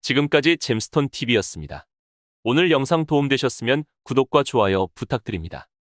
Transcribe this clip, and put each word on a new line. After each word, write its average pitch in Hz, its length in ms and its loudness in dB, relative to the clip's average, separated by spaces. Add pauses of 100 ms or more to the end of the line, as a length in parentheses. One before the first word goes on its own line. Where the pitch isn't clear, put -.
지금까지 147 560 2
잼스톤 135 500 -2
티비였습니다. 95 800 -4 (560)
오늘 160 280 2
영상 156 340 2
도움되셨으면 139 800 0 (180)
구독과 135 400 2
좋아요 95 520 2
부탁드립니다. 85 760 -8 (140)